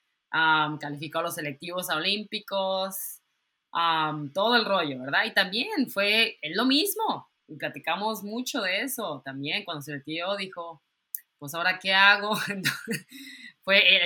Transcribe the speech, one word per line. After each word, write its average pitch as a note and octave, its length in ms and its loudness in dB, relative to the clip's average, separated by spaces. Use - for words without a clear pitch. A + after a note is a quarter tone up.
am, D#3 460 4
calificó D3 420 -6
a E3 40 -2
los E3+ 120 -4
selectivos E3+ 540 -6
a D#3+ 80 0
olímpicos, F#3+ 1200 -4
am, D#3 580 0
todo G#3+ 240 2
el A3+ 80 6
rollo, F3 380 0
¿verdad? D#3 240 2
Y A3+ 80 -6
también A#3+ 560 0
fue G#3+ 520 2
él D3+ 140 -8
lo G#3+ 100 2
mismo, D#4+ 640 0
y D#3 80 -14
platicamos F3+ 680 -4
mucho A#3 380 -6
de F#3+ 220 0
eso G3 420 -6
también, C#3+ 400 -4
cuando D#3+ 160 -8
se D3 100 -10
retiró E3 460 -4
dijo, F3 440 -10
"Pues, C#3+ 160 -12
¿ahora F3 260 -6
qué F#3+ 140 -2
hago?". G3+ 380 6
<laughs> G#3 160 -2
Entonces, G3 580 -4
fue, G3 140 6
él, F#3 100 4